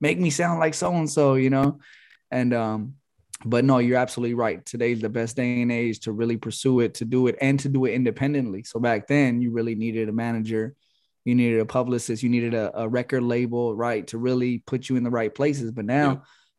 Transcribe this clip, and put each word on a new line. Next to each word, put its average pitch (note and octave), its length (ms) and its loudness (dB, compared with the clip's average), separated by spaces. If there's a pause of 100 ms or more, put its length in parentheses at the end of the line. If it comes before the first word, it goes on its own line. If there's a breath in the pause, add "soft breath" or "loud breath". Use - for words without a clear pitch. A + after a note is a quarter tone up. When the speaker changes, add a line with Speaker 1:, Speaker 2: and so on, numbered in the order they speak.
Speaker 1:
"Make D#3+ 180 0
me F3 100 2
sound E3+ 300 0
like D#3+ 140 2
so-and-so," D#3 600 2
you C3 140 4
know? C#3 300 2 (500 soft breath)
And, B2 240 0
um, A2 420 -2 (500)
but A#2+ 180 2
no, C3+ 140 6
you're B2 200 4
absolutely A#2+ 380 -2
right. A2+ 300 -2
Today's A#2+ 340 -2
the A2 100 -4
best A2+ 280 -4
day B2 240 0
and A#2+ 100 0
age A#2 300 -2
to A2+ 100 -6
really A#2 260 -2
pursue A#2+ 440 0
it, A2+ 140 0
to A#2 100 -6
do B2+ 220 2
it, A#2 140 0
and C#3 200 2
to C#3 80 -4
do C3 160 0
it A2 80 0
independently. B2+ 680 -2
So - 160 -8
back A#2 280 0
then, C3 340 2
you A#2+ 100 0
really A#2 240 -2
needed A2 340 -2
a - 40 -4
manager, A2+ 640 -2 (500)
you B2 100 2
needed A#2 240 4
a A2 60 2
publicist, A#2+ 580 -2
you A#2+ 60 2
needed A#2+ 240 0
a, A2 280 -2
a A2 60 -2
record B2 360 -2
label, A#2+ 520 0
right, A#2 320 -2
to A#2 100 -8
really B2 420 0
put - 300 -6
you C3 60 0
in A#2+ 80 0
the A#2+ 60 -2
right A2+ 240 0
places. C#3 380 -2
But A2+ 140 -6
now, C#3 260 2
Speaker 2:
Yeah. C#3 80 -2 (400 soft breath)